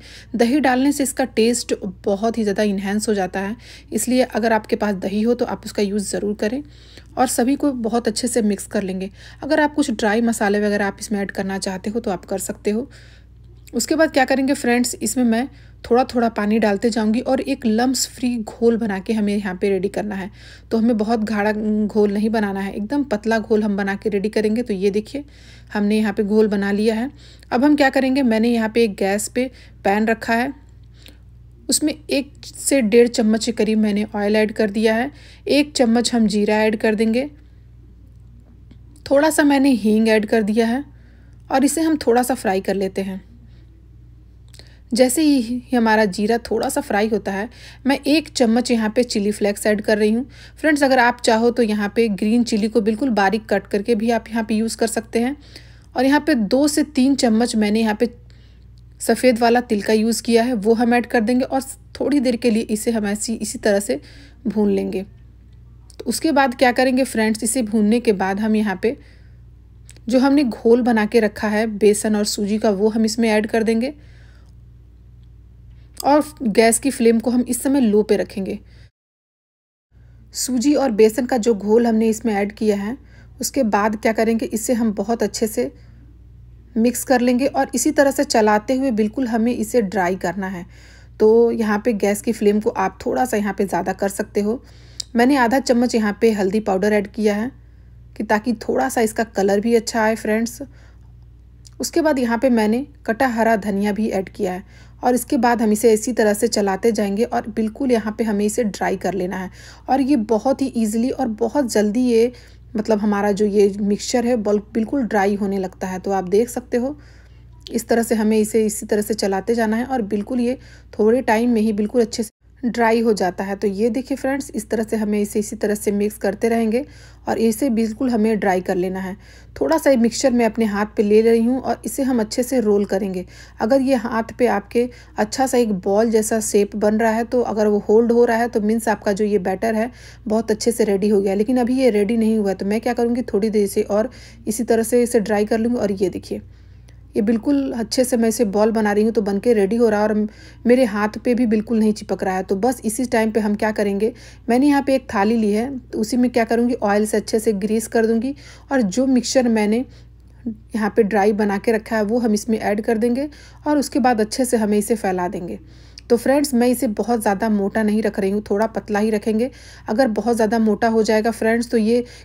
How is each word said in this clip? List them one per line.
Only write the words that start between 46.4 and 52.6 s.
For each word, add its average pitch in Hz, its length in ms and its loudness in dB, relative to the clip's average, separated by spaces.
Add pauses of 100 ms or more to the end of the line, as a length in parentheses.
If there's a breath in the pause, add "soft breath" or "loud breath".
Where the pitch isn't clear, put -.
सा 277 120 -2
फ्राई 214 260 -2
होता 214 240 -2
है, 196 160 -4 (380 loud breath)
मैं 277 120 2
एक 285 320 0
चम्मच 240 420 2
यहाँ 220 180 2
पे 247 140 0
चिली 214 280 -2
फ्लेक्स 208 340 -4
ऐड 214 160 2
कर 214 160 0
रही 214 140 2
हूँ। 233 140 -2 (320 loud breath)
फ्रेंड्स, 294 260 2
अगर 262 160 4
आप 240 220 2
चाहो 233 300 2
तो 240 120 0
यहाँ 208 320 -2
पे 233 140 2
ग्रीन 214 340 0
चिली 226 240 0